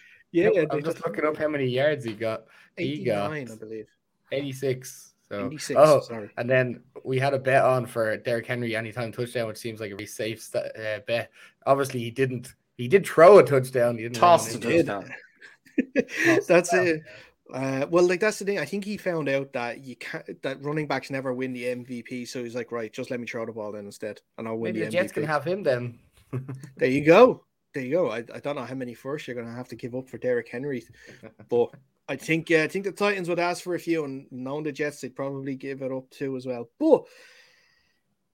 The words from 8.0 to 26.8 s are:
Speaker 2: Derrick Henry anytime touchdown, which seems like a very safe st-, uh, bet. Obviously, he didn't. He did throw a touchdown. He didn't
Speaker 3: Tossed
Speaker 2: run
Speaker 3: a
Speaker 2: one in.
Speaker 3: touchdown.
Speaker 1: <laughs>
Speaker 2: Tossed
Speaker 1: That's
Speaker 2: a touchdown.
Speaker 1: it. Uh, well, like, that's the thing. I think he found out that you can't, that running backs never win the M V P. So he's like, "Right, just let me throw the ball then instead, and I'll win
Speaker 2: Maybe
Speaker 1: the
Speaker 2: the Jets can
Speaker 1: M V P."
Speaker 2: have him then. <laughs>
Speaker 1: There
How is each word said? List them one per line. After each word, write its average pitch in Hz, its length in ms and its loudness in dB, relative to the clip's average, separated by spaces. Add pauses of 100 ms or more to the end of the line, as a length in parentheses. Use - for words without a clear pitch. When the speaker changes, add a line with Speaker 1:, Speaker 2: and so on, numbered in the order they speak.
Speaker 2:
Derrick 117 300 -4
Henry 120 280 -4
anytime 113 380 -6
touchdown, 120 340 -4
which 107 120 -10
seems 110 200 -10
like 107 140 -8
a - 20 -12
very 104 140 -12
safe 110 340 -6
st-, - 340 -6
uh, 107 300 -6
bet. 117 240 -2 (360)
Obviously, 135 340 0
he 117 100 -6
didn't. 127 420 -2 (240)
He 123 120 -6
did 190 180 4
throw 180 320 12
a 151 60 12
touchdown. 131 520 2
He 110 60 -8
didn't 120 140 -8
Speaker 3:
Tossed 160 380 6
Speaker 2:
run 110 100 -6
Speaker 3:
a - 20 -2
Speaker 2:
one 139 80 2
in. 160 120 4
Speaker 3:
touchdown. 101 280 -6 (800)
Speaker 1:
<laughs> - 0 - (300)
Speaker 2:
Tossed 330 240 4
Speaker 1:
That's 175 240 6
Speaker 2:
a 190 60 4
touchdown. 180 100 2
Speaker 1:
it. 160 140 0 (500)
Uh, 135 380 -4
well, 180 180 4
like, 180 120 0
that's 214 180 0
the 208 60 -8
thing. 196 140 -2
I 151 60 -4
think 196 220 -6
he 208 100 -6
found 165 320 -4
out 139 240 -2
that 120 320 -6
you 123 120 -16
can't, - 460 -12
that 135 220 -8
running 151 240 -4
backs 135 220 -4
never 135 240 -4
win 131 180 -4
the 123 160 -6
M 123 160 -6
V 123 180 -10
P. 123 220 -10
So 123 180 -8
he's 117 120 -8
like, 120 180 -8
"Right, 113 180 -6
just - 200 -10
let 123 100 -6
me 117 60 -10
throw 113 180 -6
the 110 80 -10
ball 107 180 -8
then 104 140 -12
instead, 104 360 -10 (180)
and 113 100 -8
I'll 113 80 -4
win 110 160 -4
Speaker 2:
Maybe 110 80 -4
Speaker 1:
the 113 60 -2
Speaker 2:
the 110 60 -8
Jets 185 200 -2
can - 120 -4
Speaker 1:
M - 20 -4
V - 20 -6
P." 156 40 0
Speaker 2:
have 143 120 0
him 185 180 -4
then. 123 360 -2 (340)
<laughs> 131 460 -10
Speaker 1:
There 139 100 2